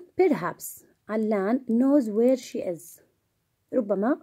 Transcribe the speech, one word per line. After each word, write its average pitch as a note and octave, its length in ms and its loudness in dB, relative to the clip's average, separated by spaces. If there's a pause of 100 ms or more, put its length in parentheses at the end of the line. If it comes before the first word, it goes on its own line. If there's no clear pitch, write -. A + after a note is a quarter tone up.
(160)
perhaps. F3+ 680 0 (240)
علان G#3+ 600 0
knows B3+ 420 4
where A#3 260 2
she - 220 -8
is. - 420 -8 (720)
ربما G#3 500 -2